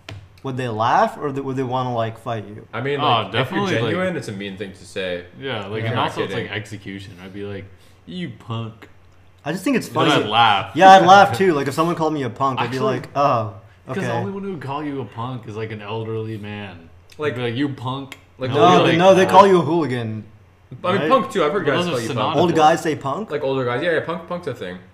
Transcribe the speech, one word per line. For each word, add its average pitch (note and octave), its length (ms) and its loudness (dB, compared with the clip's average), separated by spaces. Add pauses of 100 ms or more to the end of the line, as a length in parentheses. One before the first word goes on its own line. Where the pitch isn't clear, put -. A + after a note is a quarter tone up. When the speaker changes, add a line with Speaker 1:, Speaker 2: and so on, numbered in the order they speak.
(440)
Speaker 1:
would C3 140 -8
they B2+ 120 -4
laugh, C3 480 0
or D3+ 140 -6
th-, C3+ 120 -6
would C3 120 -6
they C3+ 80 -2
wanna, B2+ 320 -4
like, A2+ 240 -4
fight A2+ 280 -8
you? G#2+ 240 -18
Speaker 2:
I A#2 100 -8
mean, C#3 180 -4
Speaker 3:
Oh, C#3+ 40 -4
Speaker 2:
uh, B2 240 2
Speaker 3:
if G2 60 -12
you're A#2+ 100 0
Speaker 2:
definitely, G3 300 -2
like, A2+ 80 0 (120)
Speaker 3:
genuine, F#3 220 -2
it's C3 120 -8
a A#2 40 -8
mean G2 260 -10
thing F#2+ 160 -10
to F2+ 120 -20
say. F2+ 400 -8 (140)
Speaker 2:
yeah, A#2+ 260 -8
like, G#2+ 160 -6
Speaker 1:
Yeah. A2+ 60 -4
Speaker 2:
and A#2+ 80 -2
Speaker 3:
Not D3 140 0
Speaker 2:
also C#3 120 -6
it's, F#2+ 120 -6
like, F#2 100 -4
Speaker 3:
kidding. F#2+ 120 -10
Speaker 2:
execution. G2 680 -12
I'd F#2+ 100 -16
be G2+ 120 -12
like, G2+ 200 -10 (400)
"You F3 320 -10
punk." A2+ 520 -12 (580)
Speaker 1:
I D3+ 40 -4
just F3+ 120 -6
think C4+ 140 0
it's D3 120 -6
Speaker 2:
Then - 40 -14 (160)
Speaker 1:
funny. - 20 4
Speaker 2:
I'd B2 160 2
laugh. G#2 480 2
Speaker 1:
Yeah, F#3+ 180 10
I'd F#3 120 10
laugh G3 320 8
too. F#3+ 160 4
Like, C#3 140 -2
if C3 80 -4
someone E3 200 2
called D#3 200 0
me C#3+ 80 -4
a A#2 80 -4
punk, C3+ 280 -2
I'd A#2+ 120 -2
be C3 60 -4
Speaker 2:
Actually, B2+ 180 0
Speaker 1:
like, A#2+ 200 -8
"Oh, B2 380 0 (320)
Speaker 2:
'cause C3 120 -8
Speaker 1:
okay." F#3 100 -4
Speaker 2:
the A#2 60 -2
only F#3+ 180 -4
one G3 120 -8
who G3 100 -8
would C#3 80 -10
call C#3 220 -6
you C#3 180 -6
a A#2 40 -8
punk A#2+ 420 -10
is, G#2 80 -10
like, A2 160 -8
an G#2 120 -10
elderly A2 560 -8
man. G2+ 500 -12 (300)
Speaker 3:
Like, D3 180 -4
Speaker 2:
Like, A#2+ 180 -4
"You C#3 140 -2
punk." B2+ 480 -10 (220)
Speaker 3:
like, B2+ 100 -4
Speaker 1:
No, C3+ 160 0
Speaker 3:
old, F3 220 6
Speaker 1:
they, - 60 2
Speaker 3:
like, E3 40 2
Speaker 1:
no, F#3 160 8
they F#3+ 140 6
Speaker 2:
uh, - 20 0
Speaker 1:
call F#3+ 180 10
you F#3 120 6
a - 20 2
hooligan. B2 640 -2 (580)
Speaker 3:
I F3+ 100 0
mean, G3 80 0
Speaker 1:
Right? D3+ 80 0
Speaker 3:
punk B3 220 2
too. F3+ 120 0
I've D3 100 0
heard G3+ 120 -2
Speaker 2:
But C#3+ 80 2
Speaker 3:
guys - 120 0
Speaker 2:
those - 20 -4
are - 40 -4
Speaker 3:
call B2 100 -2
you A2 60 -4
punk. B2+ 100 -4
Speaker 2:
synonymous. D3+ 240 0
Speaker 1:
Old E3+ 140 2
guys D#3+ 260 4
say D#3 140 -2
punk? D3 360 -6
Speaker 3:
Like, D3 120 -6
older C3+ 220 -2
guys. B2 180 -2
Yeah, E3+ 100 0
yeah, D3 100 0
punk, E3+ 240 -8
punk's F3 200 -8
a B2+ 80 -4
thing. F2+ 240 -12 (140)